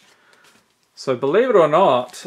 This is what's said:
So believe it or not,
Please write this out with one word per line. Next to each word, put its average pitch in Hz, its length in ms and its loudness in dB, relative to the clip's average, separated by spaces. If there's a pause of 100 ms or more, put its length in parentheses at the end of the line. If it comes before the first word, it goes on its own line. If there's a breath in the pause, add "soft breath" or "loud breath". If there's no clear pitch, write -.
(960 soft breath)
So 131 220 -8
believe 170 340 -2
it 220 60 2
or 160 100 4
not, 147 600 0